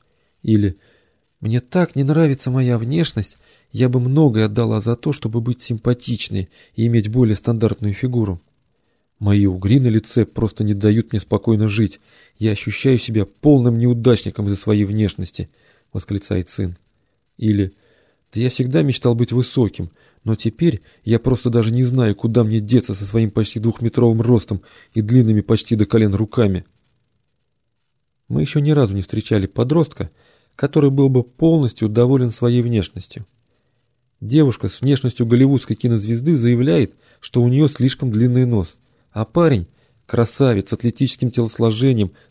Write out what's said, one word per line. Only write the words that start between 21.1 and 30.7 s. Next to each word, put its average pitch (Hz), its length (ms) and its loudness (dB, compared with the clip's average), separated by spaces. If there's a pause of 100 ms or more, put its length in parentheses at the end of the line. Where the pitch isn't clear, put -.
просто 127 300 -2
даже 113 220 2
не 123 120 0
знаю, 123 320 0
куда 117 280 0
мне 107 160 0
деться 107 340 0
со 98 120 -8
своим 110 260 0
почти 110 280 -4
двухметровым 117 640 0
ростом 110 400 0 (320)
и 110 80 0
длинными 110 400 4
почти 113 340 -2
до 104 100 2
колен 107 300 2
руками". 104 500 -2 (1600)
Мы 131 140 -4
еще 147 180 -2
ни 147 120 0
разу 123 240 2
не 98 80 -4
встречали 107 420 -2
подростка, 139 640 -2 (460)
который 143 340 2